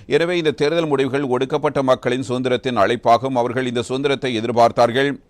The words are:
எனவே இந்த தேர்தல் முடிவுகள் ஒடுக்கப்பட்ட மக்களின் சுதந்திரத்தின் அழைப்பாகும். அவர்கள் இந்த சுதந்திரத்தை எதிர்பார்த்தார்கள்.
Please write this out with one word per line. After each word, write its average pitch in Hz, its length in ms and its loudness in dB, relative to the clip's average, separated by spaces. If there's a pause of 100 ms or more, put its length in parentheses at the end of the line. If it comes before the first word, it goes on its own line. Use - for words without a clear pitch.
எனவே 170 280 0
இந்த 156 200 0
தேர்தல் 156 340 0
முடிவுகள் 135 180 0
ஒடுக்கப்பட்ட 135 760 -2
மக்களின் 127 440 0
சுதந்திரத்தின் 123 520 -2
அழைப்பாகும். 120 600 2
அவர்கள் 123 280 -2
இந்த 120 140 -2
சுதந்திரத்தை 135 520 -2
எதிர்பார்த்தார்கள். 120 760 2 (200)